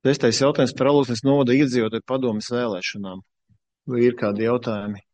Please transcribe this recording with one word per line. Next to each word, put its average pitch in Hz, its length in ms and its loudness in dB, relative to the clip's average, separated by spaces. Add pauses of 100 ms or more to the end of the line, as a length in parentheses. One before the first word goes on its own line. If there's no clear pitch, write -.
Sestais 131 400 2
jautājums 135 320 2
par 135 160 2
Alūksnes 127 320 2
novada 135 320 4
iedzīvotāju 120 560 0
padomes 123 400 -2
vēlēšanām. 98 720 -6 (680)
Vai 120 160 2
ir 120 100 0
kādi 107 300 -2
jautājumi? 104 640 -4